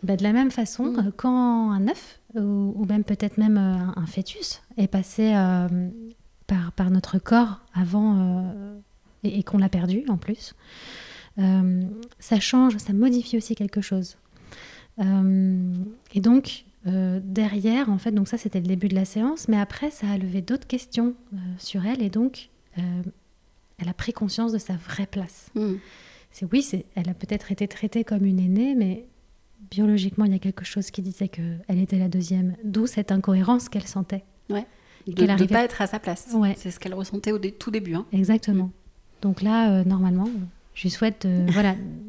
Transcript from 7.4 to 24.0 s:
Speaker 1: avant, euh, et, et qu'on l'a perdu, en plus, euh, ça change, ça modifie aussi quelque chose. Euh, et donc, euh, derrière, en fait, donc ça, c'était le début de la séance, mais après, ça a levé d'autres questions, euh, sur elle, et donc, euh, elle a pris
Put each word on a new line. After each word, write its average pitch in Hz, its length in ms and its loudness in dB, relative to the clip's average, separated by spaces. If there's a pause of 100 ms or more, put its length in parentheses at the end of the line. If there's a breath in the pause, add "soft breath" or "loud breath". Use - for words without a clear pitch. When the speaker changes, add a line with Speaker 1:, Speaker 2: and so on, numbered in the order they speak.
Speaker 1:
avant, 202 460 2
euh, 185 560 -2 (480)
et, 208 160 -2
et 190 60 -2
qu'on - 140 0
l'a 190 100 4
perdu, 180 400 0
en 202 80 0
plus, - 380 -8 (840 loud breath)
euh, 185 440 4 (360)
ça 214 220 2
change, 254 380 4
ça 208 140 -4
modifie 240 440 2
aussi 220 180 -2
quelque 208 260 -4
chose. 190 360 -4 (840 loud breath)
Euh, 190 720 4 (420)
et 202 60 2
donc, 247 440 4 (220)
euh, 185 360 0
derrière, 214 680 0
en 196 80 2
fait, 220 140 -2
donc 202 160 2
ça, 240 100 -4
c'était 196 220 -2
le 175 60 -2
début 185 220 0
de 185 60 0
la 190 100 2
séance, 254 440 -2
mais 214 100 4
après, 202 320 -4
ça 214 200 -6
a 202 80 -2
levé 185 240 -4
d'autres 254 240 -4
questions, 240 480 -4 (180)
euh, 196 40 -10 (220)
sur 190 280 -4
elle, 247 160 -2
et 202 80 0
donc, 254 380 -2 (300)
euh, 175 40 -4 (960)
elle 170 100 -6
a 180 60 -4
pris - 180 -6